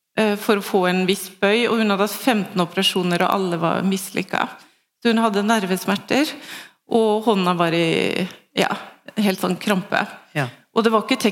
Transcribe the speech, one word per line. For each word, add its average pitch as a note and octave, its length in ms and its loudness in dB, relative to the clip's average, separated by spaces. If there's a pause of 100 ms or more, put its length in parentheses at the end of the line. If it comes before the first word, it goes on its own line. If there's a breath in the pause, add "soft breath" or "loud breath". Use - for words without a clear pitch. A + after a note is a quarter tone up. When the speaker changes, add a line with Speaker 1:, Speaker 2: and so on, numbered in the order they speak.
(160)
Speaker 1:
eh, G#3+ 200 2
for G#3 260 0
å - 0 -
få G3 300 0
en F#3 160 2
viss G3 180 0 (160)
bøy, A3 260 2
og A#3 120 0
hun G#3+ 100 2
hadde G3 160 2
hatt - 160 -6
femten G3+ 400 0
operasjoner, F3 640 0
og - 80 0
alle F#3 240 -2
var E3 240 0
mislykka. - 640 -2 (560 soft breath)
Så A#3 80 2
hun A3 160 2
hadde G3+ 180 0
nervesmerter, G3+ 880 0 (580 loud breath)
og A3 380 2
hånda F#3 320 2
var E3+ 160 2
i, E3 540 0 (280)
ja, - 140 0 (480)
helt G3 240 0
sånn F#3 160 0
krampe. - 480 -2 (300)
Speaker 2:
Ja. C#3 140 -2 (260)
Speaker 1:
Og A3+ 80 2
det A3+ 80 4
var A3 100 4
ikke B3 160 0 (140)